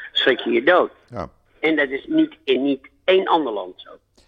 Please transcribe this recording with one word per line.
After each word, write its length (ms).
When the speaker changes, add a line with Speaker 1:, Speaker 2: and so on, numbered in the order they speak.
Speaker 1:
schrik 280
je 120
je 120
dood. 280
Speaker 2:
Ja. 200
Speaker 1:
En 160
dat 140
is 180
niet 360
in 200
niet 240
één 240
ander 260
land 220
zo. 140